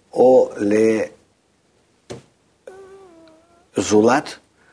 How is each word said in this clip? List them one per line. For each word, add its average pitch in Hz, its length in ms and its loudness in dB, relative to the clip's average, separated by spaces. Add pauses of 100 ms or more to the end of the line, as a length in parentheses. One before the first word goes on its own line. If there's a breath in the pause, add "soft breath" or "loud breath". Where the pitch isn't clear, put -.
(200)
או 127 300 4 (3250)
לזולת, 107 580 0 (380)